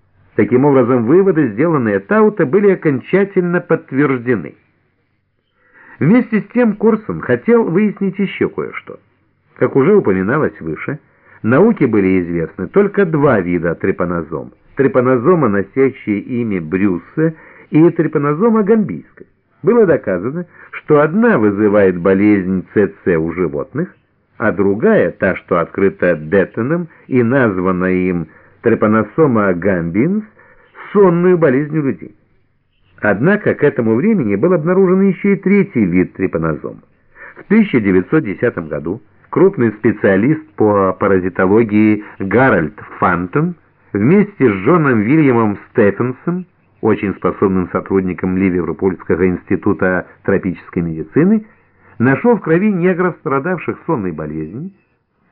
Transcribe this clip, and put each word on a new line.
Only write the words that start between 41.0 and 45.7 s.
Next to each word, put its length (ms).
Гарольд 600
Фантон 560
вместе 560
с 20
Джоном 480
Уильямом 580